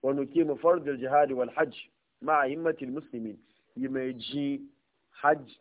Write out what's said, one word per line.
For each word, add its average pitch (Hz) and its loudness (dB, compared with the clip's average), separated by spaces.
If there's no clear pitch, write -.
Wa 135 0
nuqimu 139 0
fardal 156 2
jihadi 135 4
wal 123 -2
hajj 151 -2
ma'a 147 2
himmatil 147 -2
muslimin. 120 -8
Yi 131 -4
mai 131 -4
ji 139 -4
hajj 143 0